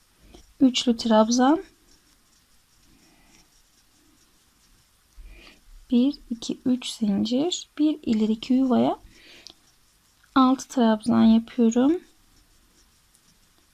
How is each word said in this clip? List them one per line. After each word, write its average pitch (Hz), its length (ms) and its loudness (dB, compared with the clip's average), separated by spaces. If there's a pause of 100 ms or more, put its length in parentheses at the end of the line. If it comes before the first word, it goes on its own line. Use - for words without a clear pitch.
(600)
üçlü 247 360 0
trabzan. 240 680 2 (4000)
Bir, 254 240 0 (160)
iki, - 360 -10
üç 254 200 -4
zincir. 226 840 -4 (100)
Bir 302 240 0
ileriki 220 520 -2
yuvaya 254 440 0 (1400)
altı 262 340 2
trabzan 226 560 0
yapıyorum. 233 760 2 (1700)